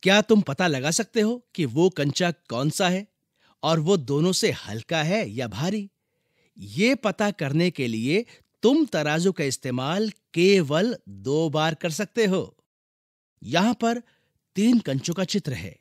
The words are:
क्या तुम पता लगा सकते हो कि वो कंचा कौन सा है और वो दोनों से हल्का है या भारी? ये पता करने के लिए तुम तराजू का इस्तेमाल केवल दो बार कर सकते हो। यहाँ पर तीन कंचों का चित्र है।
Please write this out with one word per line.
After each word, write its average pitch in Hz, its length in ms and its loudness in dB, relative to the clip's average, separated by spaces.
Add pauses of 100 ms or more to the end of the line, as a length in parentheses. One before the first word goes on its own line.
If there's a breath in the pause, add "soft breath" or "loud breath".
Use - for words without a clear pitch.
क्या 202 180 6
तुम 208 200 4
पता 170 260 -2
लगा 139 240 0
सकते 214 300 -2
हो 233 200 0 (140)
कि 165 100 0
वो 147 240 2
कंचा 160 420 -2 (180)
कौन 127 200 -2
सा 180 200 0
है 190 180 -4 (560)
और 160 160 2
वो 180 180 2
दोनों 147 340 0
से 185 200 0
हल्का 117 520 -6
है 175 260 -2
या 117 180 -6
भारी? 185 420 -4 (680)
ये 151 380 0
पता 208 360 -2
करने 160 400 0
के 131 160 -4
लिए 127 380 -2 (380 soft breath)
तुम 285 220 4
तराजू 165 460 0
का 170 120 -4
इस्तेमाल 135 680 -2 (240)
केवल 180 600 2 (140)
दो 131 400 -2
बार 156 260 0
कर 165 160 -6
सकते 214 340 -2
हो। 185 300 -2 (880)
यहाँ 175 320 0
पर 233 280 -2 (540)
तीन 233 240 4
कंचों 135 340 -4
का 190 100 -2
चित्र 175 300 -4
है। 92 280 -12